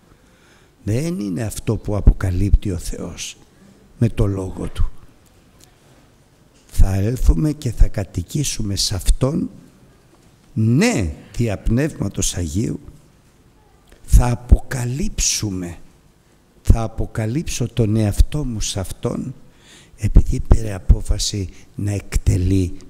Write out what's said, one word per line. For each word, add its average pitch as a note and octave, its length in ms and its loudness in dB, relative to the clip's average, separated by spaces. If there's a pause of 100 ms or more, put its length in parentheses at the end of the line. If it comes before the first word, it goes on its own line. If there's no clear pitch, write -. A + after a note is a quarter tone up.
(840)
Δεν D3+ 360 -2
είναι F3 240 -6
αυτό G#2+ 320 -4
που G#2 200 -6
αποκαλύπτει G2 760 2
ο E2+ 60 -4
Θεός - 600 -10 (600)
με A#2 120 2
το A2+ 160 2
Λόγο F#2+ 420 -4
Του. - 220 2 (1800)
Θα - 280 4
έλθουμε C#3 560 0
και C3+ 200 -6
θα - 160 6
κατοικήσουμε G#2 880 -4
σε - 200 -2
Αυτόν, C3 540 0 (1040)
ναι, A#2 600 2 (220)
δια A2 220 -2
Πνεύματος A2 800 -2
Αγίου, F2+ 440 -4 (1300)
θα - 260 6
αποκαλύψουμε, A#2+ 1500 -2 (840)
θα A#2 200 4
αποκαλύψω A2+ 840 -4
τον A2 280 0
εαυτό A2 480 2
μου A#2 180 -4
σε - 180 -6
Αυτόν, - 540 -6 (640)
επειδή - 420 4
πήρε G#2+ 340 4
απόφαση G2+ 760 0 (260)
να G2+ 160 -4
εκτελεί F#2+ 840 0 (120)